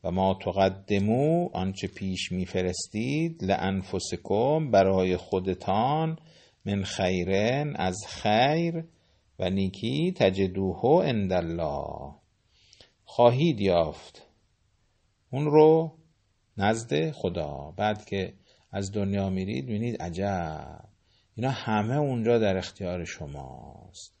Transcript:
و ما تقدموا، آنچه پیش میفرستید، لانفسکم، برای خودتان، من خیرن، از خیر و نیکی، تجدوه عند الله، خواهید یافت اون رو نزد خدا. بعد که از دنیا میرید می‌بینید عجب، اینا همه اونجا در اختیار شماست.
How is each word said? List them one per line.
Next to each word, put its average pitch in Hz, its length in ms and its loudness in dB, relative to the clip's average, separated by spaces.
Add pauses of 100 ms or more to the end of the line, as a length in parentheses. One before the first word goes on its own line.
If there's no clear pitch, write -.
و 87 60 -2
ما 95 340 2
تقدموا، 101 1080 0
آنچه 95 360 -4
پیش 92 440 -6
میفرستید، 107 1120 -4
لانفسکم، 98 1300 -2
برای 95 460 6
خودتان، 110 1000 -2 (460)
من 101 180 -2
خیرن، 98 960 0
از 92 200 -2 (120)
خیر 160 760 2 (540)
و 92 120 -2
نیکی، 110 680 -2
تجدوه 95 880 2
عند 107 280 0
الله، 76 840 -4 (880)
خواهید 123 560 4
یافت 85 680 0 (1040)
اون 139 140 -4
رو 156 540 6 (580)
نزد 117 540 0
خدا. 76 640 -6
بعد 104 280 0
که 95 280 -4 (400)
از 98 200 -6
دنیا 98 380 -2
میرید 98 340 -4
می‌بینید 113 380 -4
عجب، 82 800 -6 (540)
اینا 123 160 -2
همه 110 460 0
اونجا 120 420 2
در 101 180 2
اختیار 90 480 -6
شماست. 69 1160 -14